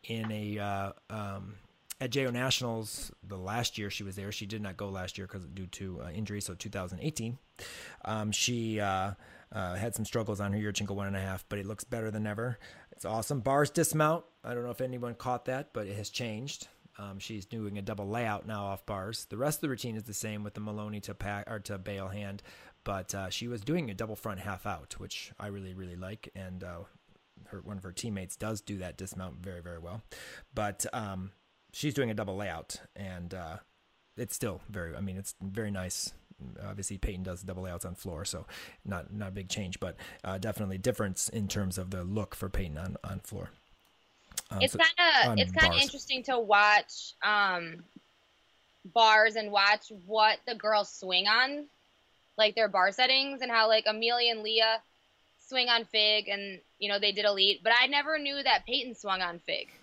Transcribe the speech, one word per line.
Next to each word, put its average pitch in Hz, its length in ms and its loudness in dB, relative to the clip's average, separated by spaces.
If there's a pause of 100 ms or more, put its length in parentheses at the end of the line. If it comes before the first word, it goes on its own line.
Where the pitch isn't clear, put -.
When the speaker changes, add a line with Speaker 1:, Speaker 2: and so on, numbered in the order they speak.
Speaker 1:
in 110 280 -4
a, 107 280 -4
uh, 98 320 -2 (180)
um, 101 460 -8 (440)
at 131 100 -2
J 135 160 2
O 123 60 0
Nationals 120 800 -2 (160)
the 101 100 -10
last 104 400 -2
year 101 140 -4
she - 120 -6
was 98 120 -8
there. 98 160 -6
She 101 160 -8
did 107 120 -6
not 98 160 -6
go 101 140 -6
last 95 300 -6
year 95 80 -8
'cause 92 180 -10
due 87 220 -10
to, 90 340 -8
uh, 85 80 -8
injury, 104 320 -4
so 92 140 -8
two - 140 -10
thousand 92 320 -8
eighteen. 123 360 -4 (640)
Um, 107 280 -2
she, 113 480 0
uh, 98 320 0 (400)
uh, 90 240 -4
had 107 180 -4
some 110 100 -2
struggles 107 380 -2
on 101 100 0
her 101 60 2
Yurchenko 104 380 -2
one 98 100 -4
and 98 100 -2
a 95 60 -2
half, 95 260 -6
but 104 120 -6
it 95 80 -6
looks 104 160 -8
better 110 260 -4
than 107 160 -2
ever. 113 320 -2 (340)
It's - 140 -14
awesome. 113 360 -2
Bars 139 280 4
dismount. 156 560 2 (180)
I 120 120 -6
don't 120 80 -4
know 120 80 -4
if 117 100 -6
anyone 123 320 -4
caught 123 320 -4
that, 131 280 -4
but 107 120 -4
it 98 100 -6
has 104 140 -6
changed. 120 600 -6 (280)
Um, 98 220 -12
she's 101 260 -10
doing 104 320 -6
a 98 60 -6
double 101 240 -6
layout 110 400 -2
now 104 180 -4
off 98 220 -4
bars. 104 380 -6
The 104 120 -10
rest 147 220 0
of - 20 -6
the 151 80 -2
routine 120 260 -4
is 107 100 -6
the 110 100 -12
same 107 280 -6
with 104 120 -8
the - 40 -8
Maloney 107 420 -6
to 104 120 -10
pack, 101 380 -6
or 110 80 -6
to 98 180 -8
bail 95 300 -6
hand, 101 340 -8 (420)
but, 98 300 -4
uh, 95 160 -4
she 117 180 -6
was 120 140 -6
doing 147 300 -2
a - 20 -8
double 107 220 -6
front 101 240 -6
half 98 260 -8
out, 85 340 -8
which - 400 -10
I 101 60 -8
really, 98 300 -8
really 90 200 -10
like, 92 380 -12
and, 92 300 -10
uh, 87 160 -10 (680)
her, 95 120 -12
one 104 160 -10
of 95 60 -10
her 95 80 -10
teammates 98 440 -6
does 107 240 -4
do 104 200 -8
that 90 180 -8
dismount 92 380 -10
very, 90 260 -12
very 85 160 -12
well. 85 240 -10 (540)
But, 104 380 -2
um, 98 400 -6 (400)
she's 151 200 -2
doing 123 180 2
a - 20 -2
double 101 220 -2
layout, 92 460 -6 (160)
and, 90 360 -8
uh, 82 240 -10 (600)
it's - 180 -6
still 101 340 -4
very, 87 240 -6
I - 60 -8
mean, 95 160 -4
it's 98 260 -8
very 101 300 -4
nice. 92 420 -4 (480)
Obviously, 101 360 -8
Peyton 95 260 -2
does 90 200 -6
double 92 200 -8
layouts 87 220 -8
on 90 100 -6
floor, 82 300 -8
so - 200 -6 (380)
not, 90 300 -8
not 104 160 -6
a - 20 -8
big 95 160 -8
change, 95 320 -4
but, 90 160 -6 (300)
uh, 95 120 -4
definitely 95 400 -2
difference 101 520 0
in 104 180 -2
terms 95 300 -2
of 92 140 -6
the 92 120 -4
look 101 320 -2
for 95 140 -6
Peyton 82 280 -2
on, 92 280 -6
on 95 160 -6
floor. - 300 -10 (1000)
Um, 196 120 0
Speaker 2:
It's 262 120 6
Speaker 1:
so - 60 -2
Speaker 2:
kinda, 330 500 8
Speaker 1:
on 208 100 6
Speaker 2:
it's 254 120 4
kinda 320 180 8
Speaker 1:
bars. 269 140 6
Speaker 2:
interesting 269 400 -2
to 254 160 2
watch, 208 840 6
um, 180 640 2 (960)
bars 220 540 8
and 214 120 -2
watch 208 440 6 (120)
what 214 400 6
the 233 100 -2
girls 208 360 2
swing 185 360 2
on, 277 420 4 (680)
like, 214 180 6
their 220 120 6
bar 190 240 6
settings, 262 500 4
and 247 80 -2
how, 220 200 6
like, 220 180 6
Amelia 233 440 4
and 220 120 -2
Leah 220 380 4 (580)
swing 247 300 2
on 233 160 6
Fig, 214 420 4
and, 202 320 -4 (200)
you 202 100 -2
know, 202 100 4
they 202 140 2
did 208 100 0
Elite, 196 400 4
but 226 160 6
I 262 80 6
never 285 320 2
knew 285 240 -2
that 262 220 4
Peyton 247 300 -2
swung 190 260 0
on 175 180 -2
Fig. - 300 -4 (140)